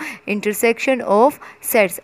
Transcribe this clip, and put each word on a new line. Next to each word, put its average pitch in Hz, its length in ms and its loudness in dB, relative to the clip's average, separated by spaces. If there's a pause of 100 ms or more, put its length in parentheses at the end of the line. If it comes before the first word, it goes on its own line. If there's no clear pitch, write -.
(280)
intersection 226 840 -2
of 233 260 4 (340)
sets। 202 320 0